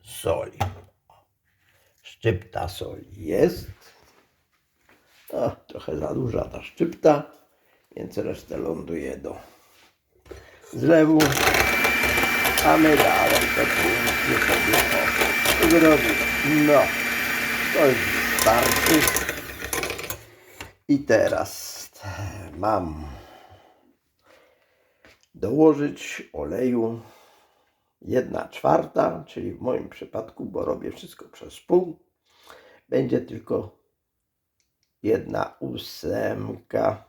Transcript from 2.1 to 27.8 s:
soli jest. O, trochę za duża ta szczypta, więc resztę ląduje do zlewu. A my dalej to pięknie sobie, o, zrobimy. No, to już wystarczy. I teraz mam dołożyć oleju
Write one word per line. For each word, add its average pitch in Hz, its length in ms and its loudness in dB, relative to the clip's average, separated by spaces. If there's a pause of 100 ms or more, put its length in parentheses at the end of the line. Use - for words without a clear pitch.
soli - 580 -12
jest. 113 460 0 (1600)
O, - 200 -2 (160)
trochę - 300 -10
za 78 160 -6
duża - 320 -4
ta - 160 -14
szczypta, - 680 0 (640)
więc - 220 -10
resztę - 400 -8
ląduje 80 600 -6
do - 200 -12 (1400)
zlewu. 156 460 6 (1500)
A 156 120 6
my 156 200 6
dalej - 440 2 (140)
to - 60 0
pięknie - 880 0
sobie, - 300 2 (880)
o, 160 40 4
zrobimy. 156 460 6 (520)
No, 139 140 8 (920)
to 165 120 4
już 123 120 4
wystarczy. - 1000 2 (1900)
I 143 120 4
teraz - 720 0 (880)
mam 87 480 -2 (2250)
dołożyć 143 960 2
oleju 113 680 -2 (1000)